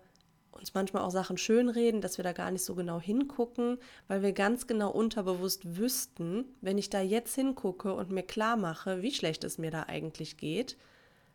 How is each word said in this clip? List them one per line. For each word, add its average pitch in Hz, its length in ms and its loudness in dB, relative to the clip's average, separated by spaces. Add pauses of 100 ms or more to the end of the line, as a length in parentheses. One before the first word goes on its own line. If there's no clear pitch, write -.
(520)
uns - 220 -10
manchmal 196 280 2
auch 185 80 0
Sachen 185 260 0
schönreden, 233 640 4
dass 190 160 -2
wir 185 60 -2
da 180 100 0
gar 180 180 -4
nicht 185 140 -2
so 185 100 -4
genau 175 260 -2
hingucken, 240 760 0 (280)
weil 196 160 0
wir 196 100 4
ganz 208 340 2
genau 214 240 2
unterbewusst 185 840 0
wüssten, 208 680 -2 (160)
wenn 196 180 2
ich 196 120 -2
da 202 100 0
jetzt 214 340 0
hingucke 220 580 0
und 185 180 -4
mir 190 120 0
klar 220 340 0
mache, 185 460 -2
wie 262 100 0
schlecht 160 320 -2
es - 140 -6
mir 160 120 -4
da 160 140 -4
eigentlich 156 520 -8
geht, 185 400 -4 (580)